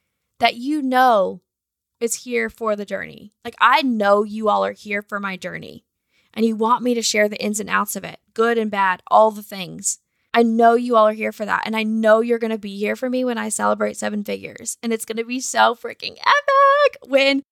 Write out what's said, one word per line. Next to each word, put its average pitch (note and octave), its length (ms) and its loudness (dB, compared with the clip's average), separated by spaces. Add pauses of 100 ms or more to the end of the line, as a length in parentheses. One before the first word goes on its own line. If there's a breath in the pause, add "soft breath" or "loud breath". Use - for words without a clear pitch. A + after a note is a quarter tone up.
(400)
that A#3 160 2
you C#4 260 -4
know A#3+ 600 2 (580)
is - 240 -6
here A#3 260 -4
for A3 260 -6
the G3+ 80 -8
journey. F#3+ 480 -12 (120)
Like, A#3+ 160 -14
I C4+ 220 4
know G#3 420 2
you G#3+ 240 -6
all G3 160 2
are G3 80 -4
here G#3 300 -10
for G3+ 180 -10
my F#3+ 160 -8
journey, E3 480 -14 (480)
and A3 120 0
you A3 120 0
want A3 260 0
me B3 120 0
to A3+ 80 -4
share G#3 260 2
the G#3+ 140 -10
ins G#3 180 -4
and F#3+ 100 -10
outs G3 260 0
of F#3 80 -10
it, - 160 -16 (140)
good A#3 240 2
and G#3+ 120 -2
bad, F#3+ 360 0
all A3 240 6
the G#3 120 -8
things. F3+ 580 -10 (360)
I A#3 60 8
know A#3 320 4
you A#3+ 220 0
all G#3+ 100 6
are G#3+ 60 2
here G#3+ 180 -8
for G#3+ 160 -10
that. - 180 -2
And A3 120 -6
I A3 80 -2
know A3 360 4
you're A#3 200 0
gonna A3 180 -4
be G3 180 -12
here G#3+ 200 -4
for B3+ 120 -6
me B3+ 160 -2
when A#3+ 140 -4
I A3 120 -6
celebrate G#3 460 -2
seven G#3 280 -6
figures. G#3 580 -10
And A#3 100 -4
it's A3 120 -4
gonna A3+ 200 -6
be B3 140 -6
so A#3 380 2
freaking - 420 -14
epic C#5 880 2
when C4+ 460 2